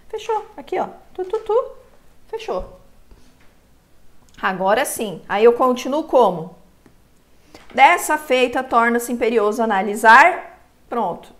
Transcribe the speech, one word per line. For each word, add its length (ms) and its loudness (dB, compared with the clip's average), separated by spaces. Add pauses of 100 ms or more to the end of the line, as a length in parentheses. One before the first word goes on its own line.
Fechou. 360 -8 (120)
Aqui, 200 -10
ó. 100 -6 (260)
Tu, 100 -10
tu, 160 -8
tu. 320 -4 (560)
Fechou. 500 -10 (1600)
Agora 420 0
sim. 460 -8
Aí 160 2
eu 80 8
continuo 500 -2
como? 540 0 (1160)
"Dessa 460 2
feita, 440 -2
torna-se 480 0
imperioso 520 0
analisar." 960 4 (280)
Pronto. 520 -8